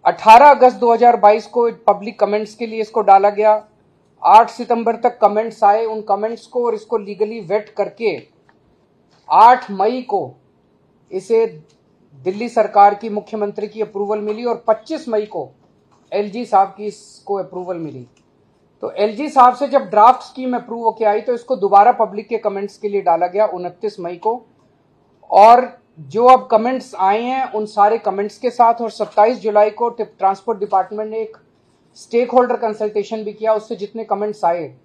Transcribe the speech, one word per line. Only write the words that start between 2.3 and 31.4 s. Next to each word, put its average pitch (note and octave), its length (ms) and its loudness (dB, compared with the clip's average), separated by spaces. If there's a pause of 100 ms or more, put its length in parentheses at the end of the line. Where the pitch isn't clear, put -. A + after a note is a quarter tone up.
के A#3+ 120 -8
लिए A3 140 -10
इसको G#3+ 200 -4
डाला G3 300 4
गया। G#3+ 360 0 (580)
आठ G#3+ 260 6
सितंबर A#3 460 -4
तक A#3+ 220 -4
कमेंट्स A3 460 -2
आए, G#3 200 2
उन A3 180 -8
कमेंट्स G#3+ 440 -6
को A#3+ 200 -6
और A3 80 -4
इसको G#3+ 220 -8
लीगली G#3 440 -6
वेट G3+ 280 -6
करके G3 600 -8 (1000)
आठ A3+ 400 4
मई G#3+ 320 -4
को D#3+ 320 -6 (800)
इसे F#3+ 500 -4 (520)
दिल्ली F#3+ 340 -8
सरकार G#3 460 4
की A3 140 -12
मुख्यमंत्री G#3 600 -8
की G#3+ 120 -12
अप्रूवल G#3 380 -6
मिली G#3+ 260 -8
और A#3 220 -6
पच्चीस B3 420 -4
मई G#3+ 180 -4
को D3+ 240 -12 (600)
एलजी G#3 320 -6
साहब G3 320 0
की G#3 100 -12
इसको - 480 -12
अप्रूवल F3+ 420 -10
मिली। C3+ 320 -14 (720)
तो - 100 -8
एलजी A3 380 -6
साहब B3 260 4
से C#4 140 -6
जब C4+ 140 0
draft G#3+ 400 4
scheme B3+ 340 -8
approve A#3 280 -10
होके A3+ 200 -2
आई, G#3 160 0
तो A#3+ 140 -4
इसको A#3+ 220 -6
दोबारा G3+ 360 4
public G#3+ 360 -4
के A3+ 100 -6
comments G3 400 -8
के G#3+ 100 -8
लिए G3+ 120 -4
डाला F3 260 0
गया G#3 200 0
उनतीस F3+ 540 -10
मई F3 160 -10
को। A3+ 280 -6 (840)
और A#3 500 6 (200)
जो D#3 240 -4
अब B3+ 260 6
comments A#3+ 480 -2
आए G3 240 0
हैं, B3+ 300 -6
उन G#3+ 140 -6
सारे G#3+ 320 0
comments G3+ 400 -6
के B3 120 -4
साथ, A#3 240 2
और A#3 160 -6
सत्ताईस G#3+ 480 0
जुलाई G#3 320 2
को A#3 180 -4
टिप-, A3 300 -10
transport G3 400 -4
department G3+ 520 -4
ने A3 80 -10
एक A3 180 -10 (580)